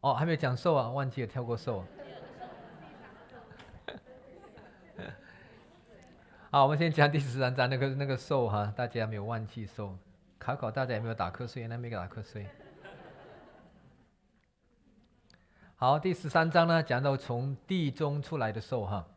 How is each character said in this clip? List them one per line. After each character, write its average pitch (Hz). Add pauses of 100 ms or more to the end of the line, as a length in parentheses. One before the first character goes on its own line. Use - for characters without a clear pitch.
哦， 131
还 131
没 170
有 160
讲 127
兽 170
啊， 123
忘 135
记 131
了， 117
跳 127
过 117
兽。 104 (3000)
<laughs> - (1500)
好， 139
我 135
们 147
先 165
讲 147
第 151
十 135
三 127
章 127
那 131
个， 135
那 143
个 135
兽 127
哈， 104
大 123
家 113
没 110
有 101
忘 113
记 107
兽。 98 (400)
考 -
考 117
大 131
家 123
有 107
没 113
有 113
打 90
瞌 120
睡， 117
那 117
没 120
打 92
瞌 104
睡。 101 (3250)
好， 135
第 180
十 -
三 160
章 170
呢， 165
讲 127
到 139
从 131 (100)
地 175
中 147
出 156
来 110
的 110
兽 107
哈。 95 (120)